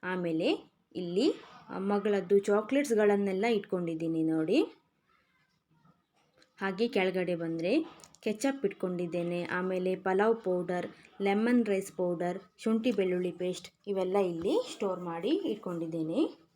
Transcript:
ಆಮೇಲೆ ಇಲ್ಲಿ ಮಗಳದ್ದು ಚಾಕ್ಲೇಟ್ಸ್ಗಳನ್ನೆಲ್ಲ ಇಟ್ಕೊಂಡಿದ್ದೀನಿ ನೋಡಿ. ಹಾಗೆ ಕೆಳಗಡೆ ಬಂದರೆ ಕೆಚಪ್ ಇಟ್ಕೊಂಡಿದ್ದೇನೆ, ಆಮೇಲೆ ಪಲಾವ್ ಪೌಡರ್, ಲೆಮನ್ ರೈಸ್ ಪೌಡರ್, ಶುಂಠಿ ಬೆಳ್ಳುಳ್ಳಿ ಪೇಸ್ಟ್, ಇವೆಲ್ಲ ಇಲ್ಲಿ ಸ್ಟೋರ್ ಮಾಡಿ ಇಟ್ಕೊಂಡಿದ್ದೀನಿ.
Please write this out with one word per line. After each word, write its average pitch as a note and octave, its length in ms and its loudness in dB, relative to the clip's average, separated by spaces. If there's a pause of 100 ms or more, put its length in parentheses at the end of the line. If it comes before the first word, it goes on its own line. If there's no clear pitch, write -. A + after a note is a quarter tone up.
ಆಮೇಲೆ F3+ 460 0 (540)
ಇಲ್ಲಿ F3+ 240 2 (640)
ಮಗಳದ್ದು G3+ 460 4
ಚಾಕ್ಲೇಟ್ಸ್ಗಳನ್ನೆಲ್ಲ G#3 1040 2 (140)
ಇಟ್ಕೊಂಡಿದ್ದೀನಿ E3 640 -2
ನೋಡಿ. D#3+ 380 2 (2000)
ಹಾಗೆ G3 280 0
ಕೆಳಗಡೆ F#3 480 0
ಬಂದರೆ E3 360 -2 (480)
ಕೆಚಪ್ C4+ 460 -2
ಇಟ್ಕೊಂಡಿದ್ದೇನೆ, F3 760 -4
ಆಮೇಲೆ F#3 520 -2
ಪಲಾವ್ G3+ 480 2
ಪೌಡರ್, F3+ 420 -2 (400)
ಲೆಮನ್ A3 400 4
ರೈಸ್ F#3+ 260 -2
ಪೌಡರ್, F3 460 -2 (240)
ಶುಂಠಿ A3+ 300 2
ಬೆಳ್ಳುಳ್ಳಿ F#3 380 0
ಪೇಸ್ಟ್, F3+ 380 -6 (180)
ಇವೆಲ್ಲ F#3+ 300 0
ಇಲ್ಲಿ G3 560 0
ಸ್ಟೋರ್ F#3 280 -4
ಮಾಡಿ E3+ 280 -4
ಇಟ್ಕೊಂಡಿದ್ದೀನಿ. F3+ 1080 -2 (200)